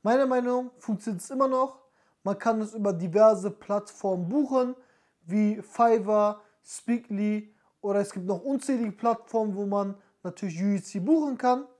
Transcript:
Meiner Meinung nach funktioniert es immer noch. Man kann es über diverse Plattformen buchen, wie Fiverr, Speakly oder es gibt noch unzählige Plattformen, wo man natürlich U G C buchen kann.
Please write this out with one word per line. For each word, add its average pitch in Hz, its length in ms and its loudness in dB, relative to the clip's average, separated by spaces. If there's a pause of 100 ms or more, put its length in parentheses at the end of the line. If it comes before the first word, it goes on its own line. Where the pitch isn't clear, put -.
Meiner 262 240 4
Meinung 247 380 0
nach 247 120 -14
funktioniert 208 460 -6
es - 80 -14
immer 262 160 2
noch. 262 320 0 (440)
Man 196 140 -2
kann 220 240 0
es 220 140 -6
über 202 180 0
diverse 190 560 4
Plattformen 196 800 -4
buchen, 254 460 0 (500)
wie 208 340 0
Fiverr, 208 800 2 (240)
Speakly 214 880 -4 (300)
oder 202 200 0
es 202 100 -4
gibt 180 160 -8
noch 180 160 -4
unzählige 254 480 -2
Plattformen, 220 640 -2
wo 202 100 -4
man 196 300 -2 (260)
natürlich 175 400 -8
U 196 40 0 (100)
G 190 80 -4
C - 160 -8
buchen 285 360 2
kann. 254 280 2 (160)